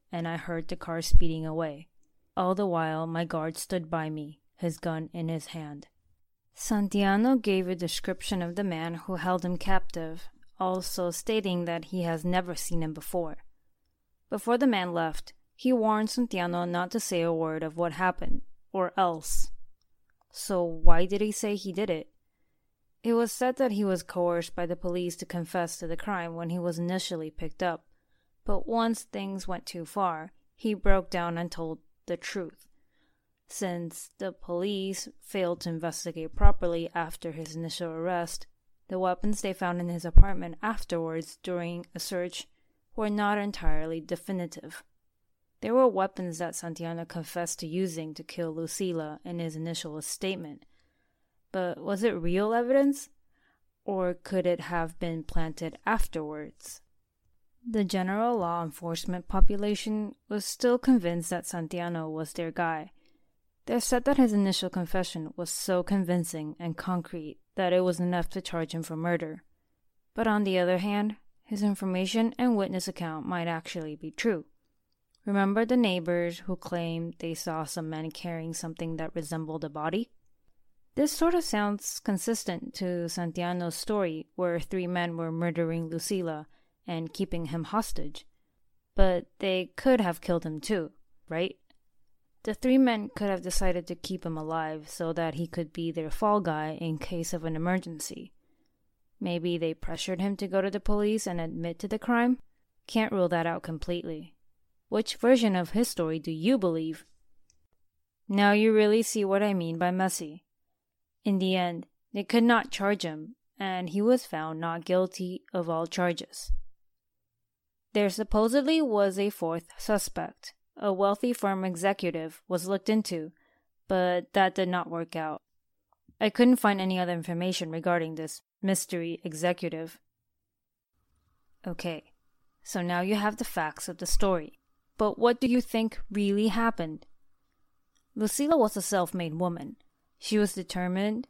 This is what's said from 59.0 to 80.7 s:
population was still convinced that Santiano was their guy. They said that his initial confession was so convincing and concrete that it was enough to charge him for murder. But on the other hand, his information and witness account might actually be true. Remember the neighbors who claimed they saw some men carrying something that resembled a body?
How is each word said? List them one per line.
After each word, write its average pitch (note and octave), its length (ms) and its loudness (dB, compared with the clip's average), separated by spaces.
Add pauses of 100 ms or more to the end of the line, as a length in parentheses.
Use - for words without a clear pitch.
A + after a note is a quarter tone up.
population G#3 880 8 (140)
was G#3 160 -4
still B3 320 2
convinced F3 540 2
that F3 140 -6
Santiano E3+ 640 -6
was D#3 220 -6
their E3 180 -6
guy. E3 400 -4 (760)
They A#3 140 0
said B3 260 0
that C#4 120 4
his A#3+ 160 6
initial F#3+ 360 0
confession F3 640 -4
was F3 140 -8
so F3+ 320 0
convincing E3+ 800 -2
and E3 180 -6
concrete E3+ 640 -6 (160)
that F3+ 180 2
it F3+ 60 6
was F3+ 200 2
enough F3 300 0
to F#3+ 120 -6
charge E3 340 -6
him E3 80 -4
for D#3+ 120 -8
murder. D#3+ 480 -2 (680)
But A3+ 140 0
on G#3 160 2
the F#3 160 2
other F3+ 180 2
hand, G#3 380 -2 (280)
his G#3 200 -4
information G3 760 0
and B3 180 2
witness G3 320 -2
account D#3+ 380 -8
might E3+ 220 -2
actually D#3+ 480 -6
be D#3 160 -12
true. F#3 340 -2 (800)
Remember G3+ 400 2
the B3 120 2
neighbors F3 640 0
who F#3 160 -4
claimed E3 640 -6
they E3 160 -6
saw D#3+ 300 -6
some D#3 260 -8
men D#3+ 220 -8
carrying E3 420 -8
something E3 440 -8
that D#3+ 180 -8
resembled D#3+ 480 -6
a D#3 60 -8
body? D#3+ 420 -4 (840)